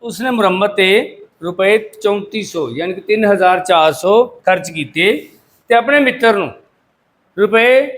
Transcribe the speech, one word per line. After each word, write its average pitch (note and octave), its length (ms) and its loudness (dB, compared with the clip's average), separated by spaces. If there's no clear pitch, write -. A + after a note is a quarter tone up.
ਉਸਨੇ A#3 280 -8
ਮੁਰੰਮਤ G3+ 460 0
ਤੇ G3+ 420 0
ਰੁਪਏ F#3+ 340 0
ਚੌਂਤੀ G#3 400 -4
ਸੌ, D#3 280 -6
ਯਾਨੀ E3 240 -8
ਕਿ F#3 60 -14
ਤਿੰਨ G#3+ 240 -2
ਹਜ਼ਾਰ F#3 360 2
ਚਾਰ D#3+ 320 2
ਸੌ G#3 320 2
ਖਰਚ F3+ 240 -2
ਕੀਤੇ D#3+ 420 -2
ਤੇ A#3 40 2
ਆਪਣੇ B3+ 260 2
ਮਿੱਤਰ B3+ 360 2
ਨੂੰ E3+ 140 -4
ਰੁਪਏ A3+ 500 2